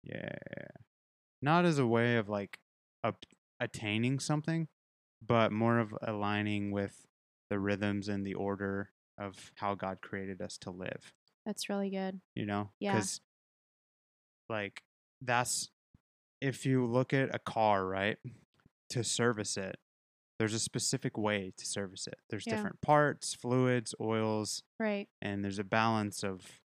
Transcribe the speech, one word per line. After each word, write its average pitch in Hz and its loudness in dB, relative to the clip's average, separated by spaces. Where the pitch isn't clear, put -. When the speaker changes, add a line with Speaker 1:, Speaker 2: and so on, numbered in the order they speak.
Speaker 1:
Yeah. - -8
Not 165 6
as 160 6
a 131 6
way 117 6
of, 104 0
like, 101 -4
ob-, 107 -4
attaining 117 0
something, 156 0
but 113 4
more 117 4
of 110 0
aligning 104 -2
with 101 -4
the 104 0
rhythms 101 0
and 98 -2
the 98 -4
order 98 -2
of 95 -12
how 101 0
God 95 -4
created 95 -8
us 90 -10
to - -12
live. - -10
Speaker 2:
That's - -6
really 196 -2
good. 190 -6
Speaker 1:
You 107 -4
know? 104 -2
Speaker 2:
Yeah. 202 0
Speaker 1:
'Cause, - -2
like, 104 -6
that's, 123 0
if 135 -2
you 127 4
look 127 2
at 135 2
a - -2
car, 104 4
right, 95 0
to 120 -2
service 113 0
it, 95 -6
there's 110 2
a 117 0
specific - -2
way 104 0
to - -12
service 95 -6
it. - -12
There's 104 -8
Speaker 2:
Yeah. 220 -2
Speaker 1:
different 208 -4
parts, 147 4
fluids, 123 2
oils, 110 0
Speaker 2:
Right. 208 -4
Speaker 1:
and 101 -2
there's 98 -2
a 104 -4
balance 110 2
of 95 -8